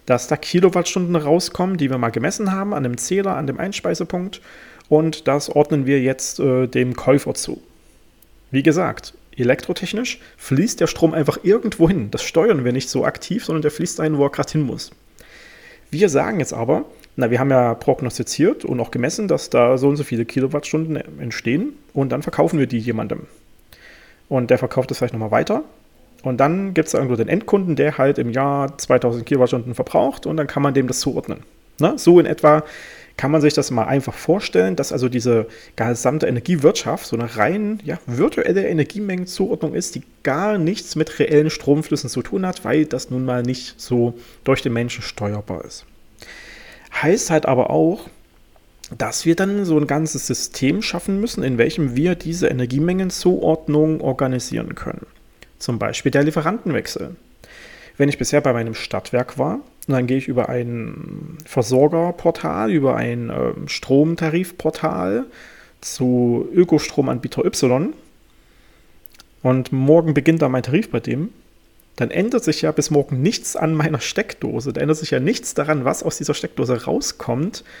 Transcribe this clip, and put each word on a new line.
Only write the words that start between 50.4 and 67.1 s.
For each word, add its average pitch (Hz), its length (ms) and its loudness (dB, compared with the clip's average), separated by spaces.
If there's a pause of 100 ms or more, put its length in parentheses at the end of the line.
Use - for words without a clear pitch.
schaffen 196 380 -4
müssen, 214 240 -4
in 127 120 -2
welchem 120 380 0
wir 170 220 2
diese 170 320 -2
Energiemengenzuordnung 156 1500 0
organisieren 127 760 -4
können. - 320 -10 (540)
Zum 117 180 -4
Beispiel 107 320 -2
der 143 140 4
Lieferantenwechsel. 160 880 -2 (840)
Wenn 139 120 4
ich 139 100 -2
bisher 143 220 2
bei 143 120 2
meinem 113 220 -2
Stadtwerk - 640 -4
war, 175 220 -2 (260)
und 143 60 0
dann 127 140 2
gehe 131 100 0
ich 135 120 -4
über 120 200 0
ein 120 960 -8
Versorgerportal, 165 1300 2
über 135 260 2
ein, 120 340 -4
ähm, - 380 -4
Stromtarifportal 170 1600 0 (540)
zu 120 760 0
Ökostromanbieter 143 880 2